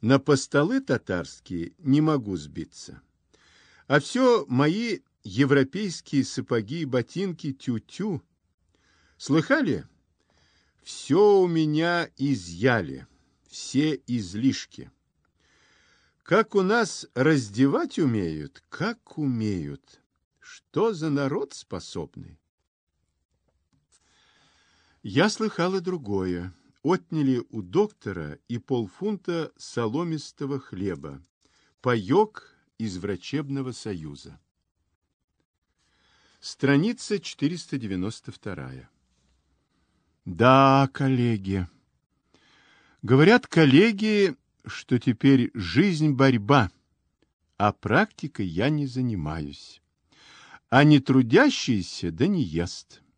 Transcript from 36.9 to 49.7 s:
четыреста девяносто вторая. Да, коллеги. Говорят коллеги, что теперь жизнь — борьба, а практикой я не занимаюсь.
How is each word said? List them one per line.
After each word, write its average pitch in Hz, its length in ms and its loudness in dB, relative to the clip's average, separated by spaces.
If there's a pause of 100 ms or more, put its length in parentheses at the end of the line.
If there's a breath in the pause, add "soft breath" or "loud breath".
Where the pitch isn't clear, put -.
четыреста 151 580 -6
девяносто 98 540 -6
вторая. 65 580 -14 (1300)
Да, 135 680 4
коллеги. 110 760 -2 (1300 soft breath)
Говорят 156 440 6
коллеги, 196 880 4 (300)
что - 340 -4
теперь 127 560 4
жизнь — 151 580 2
борьба, 123 600 2 (840)
а 104 160 0
практикой 123 760 -4
я 92 220 -2
не 151 180 -2
занимаюсь. 85 960 -8 (880 loud breath)